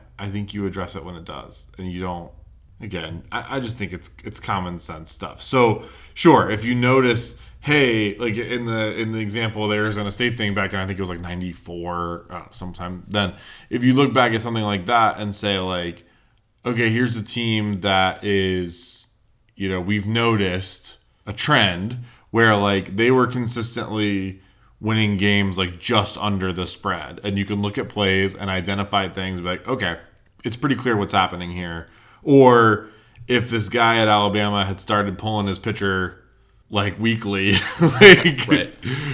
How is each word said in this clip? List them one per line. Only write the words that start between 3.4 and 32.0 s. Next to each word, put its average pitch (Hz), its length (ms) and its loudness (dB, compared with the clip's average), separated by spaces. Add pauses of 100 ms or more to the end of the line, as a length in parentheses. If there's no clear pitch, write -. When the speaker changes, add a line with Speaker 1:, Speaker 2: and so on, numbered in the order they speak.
Speaker 1:
I - 40 -4
just 117 160 -8
think 92 160 -8
it's, 87 180 -14 (140)
it's - 140 -12
common 90 400 -4
sense 80 320 -14
stuff. - 300 -12
So 120 420 2 (300)
sure, 131 380 6
if 107 140 -4
you 123 100 0
notice, 123 680 2 (200)
hey, 113 560 2
like 113 180 -4
in 120 300 -4
the, 110 340 -2
in 110 140 -4
the 110 60 -4
example 107 440 -4
of 107 60 0
the 104 80 0
Arizona 104 340 -2
State 120 260 -2
thing 104 160 -2
back 98 200 -2
in, 101 60 -4
I 95 60 -4
think 95 140 -6
it - 20 -4
was, 92 80 -4
like, 87 120 -8
ninety-four, 87 1080 -8
I 90 40 -16
don't 85 100 -12
know, - 80 -20
sometime 90 560 -12
then, 98 260 -2 (360)
if 120 140 -4
you 127 100 6
look 131 200 2
back 120 200 4
at 110 80 0
something 113 220 -2
like 101 240 -2
that 117 320 2
and 104 140 -6
say, 101 260 -2
like, 90 440 -6 (640)
okay, 117 240 0
here's 120 260 0
a 110 80 -8
team 107 580 -2
that 92 420 2
is, 92 840 -2 (480)
you 95 140 -4
know, 92 100 -4
we've 101 280 -2
noticed 104 880 0 (300)
a 120 60 -6
trend 113 640 0 (320)
where, 113 260 6
like, 98 400 0
they 117 140 4
were 127 160 4
consistently 107 1120 -4 (400)
winning 107 340 2
games, 98 420 2
like, 87 220 -4
just 107 380 0
under 95 340 -2
the 87 160 -6
spread. 82 560 -6
And 98 160 -2
you 98 60 -2
can 101 160 -2
look 101 160 -4
at 101 100 -4
plays 95 480 0
and 101 140 -8
identify 98 580 -2
things, 92 320 -6
be 87 80 -8
like, 90 200 -6
"Okay, 95 300 -4 (460)
it's 117 140 -6
pretty 139 180 0
clear 120 220 0
what's 101 160 -2
happening 90 380 0
here." 87 360 -8 (360)